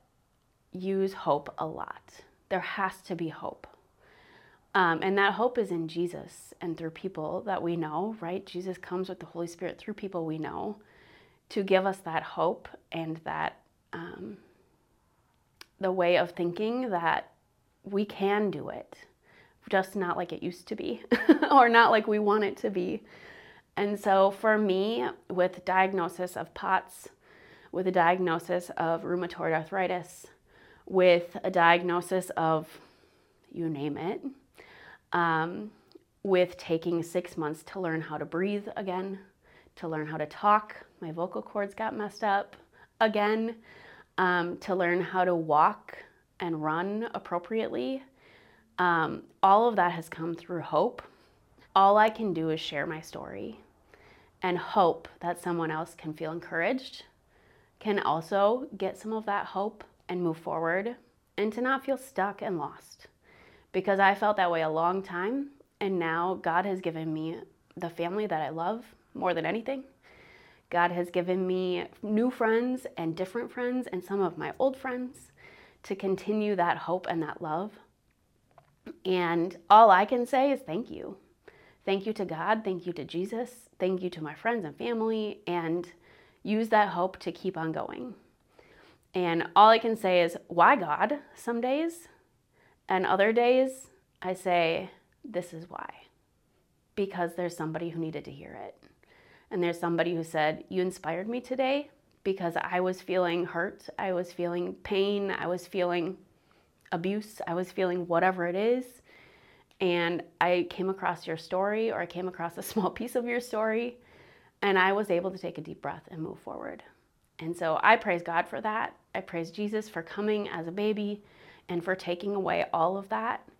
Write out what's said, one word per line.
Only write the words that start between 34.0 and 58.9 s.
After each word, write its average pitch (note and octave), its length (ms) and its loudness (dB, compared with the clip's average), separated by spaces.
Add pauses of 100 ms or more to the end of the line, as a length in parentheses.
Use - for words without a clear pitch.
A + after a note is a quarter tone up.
um, E3+ 580 0 (520)
with F3+ 340 4
taking E3+ 460 0
six F3 340 -6
months D#3 260 -4
to - 160 -12
learn D#3+ 220 -2
how D#3 160 -8
to D3 80 -6
breathe G3+ 500 -2
again, F#3+ 440 -6 (560)
to F3 120 -10
learn D#3 200 -4
how D#3+ 100 -8
to D3+ 80 -2
talk. G#3 520 2 (240)
My E3 100 -8
vocal F3 300 -6
cords G3+ 320 -6
got A3 220 -6
messed G#3 280 -8
up G3+ 320 0 (440)
again, A3 560 2 (600)
um, F3 400 2
to F#3 180 -2
learn F3+ 260 2
how F3+ 220 2
to F3+ 120 4
walk D#3+ 600 2 (420)
and E3 240 -4
run G3 500 -2
appropriately. A3+ 920 -4 (760)
Um, E3+ 440 2 (200)
all G#3 240 8
of A3+ 80 2
that F3 160 4
has E3 180 -8
come E3 260 -6
through E3+ 260 -8
hope. F3+ 400 0 (760)
All G3 220 8
I G#3+ 120 8
can A3 240 -2
do D#3+ 160 -2
is D#3 100 0
share D3 260 -4
my D#3+ 160 -8
story - 580 -12 (840)
and F3+ 160 0
hope - 500 4 (120)
that E3+ 220 -4
someone E3+ 300 -2
else D#3+ 240 -6
can D#3 180 -10
feel D#3 180 -6
encouraged, F3 720 -4 (760)
can G3+ 200 0
also G3+ 680 2 (100)
get F#3+ 200 -4